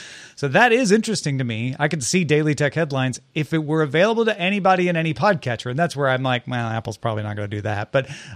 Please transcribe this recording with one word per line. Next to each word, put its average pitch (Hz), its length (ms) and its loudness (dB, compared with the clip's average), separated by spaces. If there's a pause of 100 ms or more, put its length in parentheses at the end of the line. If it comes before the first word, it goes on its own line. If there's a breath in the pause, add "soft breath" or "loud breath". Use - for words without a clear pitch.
(360 loud breath)
So 143 120 -4
that 220 240 4
is 226 200 4
interesting 202 460 0
to 131 60 -2
me. 117 340 -2
I 151 100 0
could 151 160 -4
see 143 200 2
Daily 151 300 2
Tech 147 200 0
Headlines 139 460 0 (140)
if 156 200 -2
it 156 100 0
were 156 180 0
available 202 440 2
to 208 120 0
anybody 185 500 2
in 170 80 0
any 160 180 0
podcatcher. 131 560 0
And 127 80 -4
that's 165 180 0
where 139 120 2
I'm 131 140 2
like, 127 240 -2
"Well, 120 220 -4
Apple's 113 300 -6
probably 107 240 -4
not 104 140 -6
gonna 104 120 -6
do 107 140 -6
that." 107 280 -4
But 135 160 0 (300 loud breath)